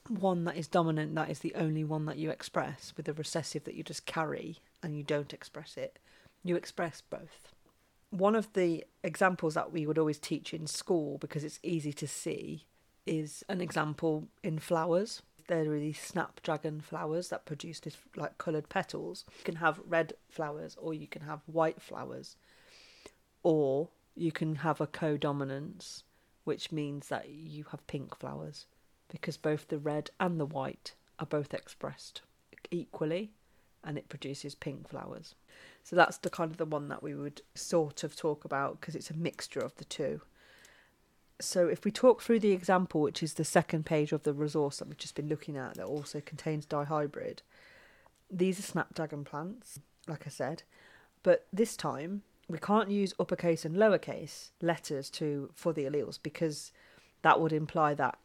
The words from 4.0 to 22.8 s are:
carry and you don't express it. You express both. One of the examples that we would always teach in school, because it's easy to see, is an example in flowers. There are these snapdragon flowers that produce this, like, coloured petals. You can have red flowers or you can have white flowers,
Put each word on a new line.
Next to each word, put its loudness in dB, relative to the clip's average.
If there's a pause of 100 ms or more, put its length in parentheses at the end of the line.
carry -4 (240)
and -6
you -6
don't -2
express -16
it. -10 (440)
You 2
express -4
both. -12 (580)
One 4
of 0
the 2 (180)
examples 2
that -2
we -2
would 2
always 4
teach -4
in -6
school, 0
because -6
it's -8
easy 0
to -6
see, -6 (400)
is -4
an -2
example 0 (160)
in -2
flowers. 2 (260)
There 2
are 0
these -4
snapdragon -2
flowers -4
that -6
produce -10
this, -10 (180)
like, -8
coloured -2
petals. -4 (140)
You -16
can -4
have 4
red 2 (160)
flowers -6
or -4
you -8
can -10
have -8
white 2
flowers, -10 (1080)